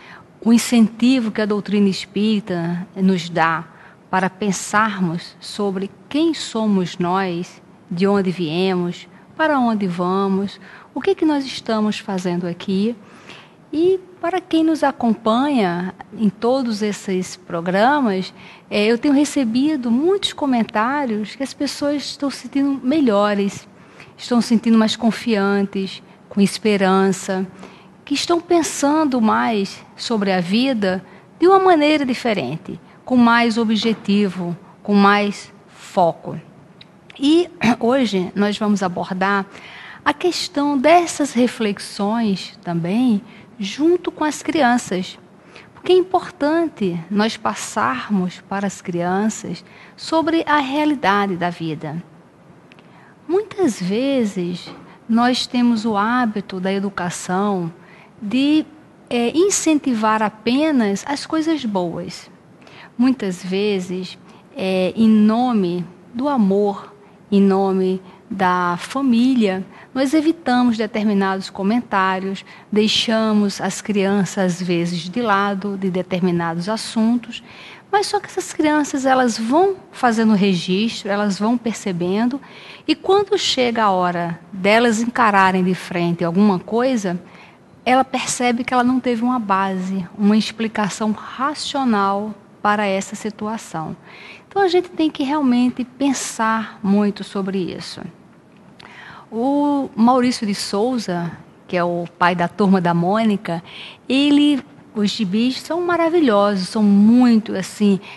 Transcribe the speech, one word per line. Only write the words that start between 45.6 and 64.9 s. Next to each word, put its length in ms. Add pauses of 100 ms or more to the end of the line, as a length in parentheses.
porque 200
é 20
importante 1040 (100)
nós 280
passarmos 1120
para 180
as 140
crianças 800 (320)
sobre 500
a 120
realidade 800
da 120
vida. 540 (1200)
Muitas 560
vezes 880 (380)
nós 400
temos 380
o 100
hábito 640
da 140
educação 960 (500)
de, 440 (440)
é, 200
incentivar 920
apenas 840
as 180
coisas 380
boas. 680 (680)
Muitas 440
vezes, 760 (360)
é, 440